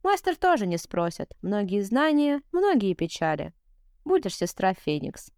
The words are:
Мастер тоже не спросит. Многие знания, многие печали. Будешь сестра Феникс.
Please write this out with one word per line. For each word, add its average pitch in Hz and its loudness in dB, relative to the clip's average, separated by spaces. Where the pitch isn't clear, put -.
Мастер 370 0
тоже 311 2
не 170 -2
спросит. - -4
Многие 202 -2
знания, 285 2
многие 339 2
печали. 160 -4
Будешь 320 0
сестра 185 0
Феникс. 151 -6